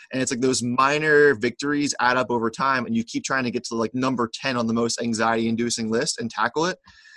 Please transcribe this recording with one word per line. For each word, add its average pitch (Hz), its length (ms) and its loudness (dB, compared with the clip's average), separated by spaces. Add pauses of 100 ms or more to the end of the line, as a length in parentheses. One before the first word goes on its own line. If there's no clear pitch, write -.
(120)
And 131 100 -2
it's 127 100 -2
like 120 100 -4
those 127 200 2
minor 143 720 4
victories 139 680 -2
add 123 180 2
up 123 120 0
over 117 220 0
time, 131 340 -2
and 113 100 -2
you 113 80 0
keep 127 200 -8
trying 131 220 -2
to 117 60 -2
get 113 140 -4
to, 117 100 -6
like, 113 200 -2
number 127 360 -2
ten 135 260 -4
on 117 100 0
the 113 60 0
most 117 280 0
anxiety 113 460 0
inducing 113 420 -2
list 120 300 -2
and 117 100 -4
tackle 120 380 -2
it. 180 100 -4 (400)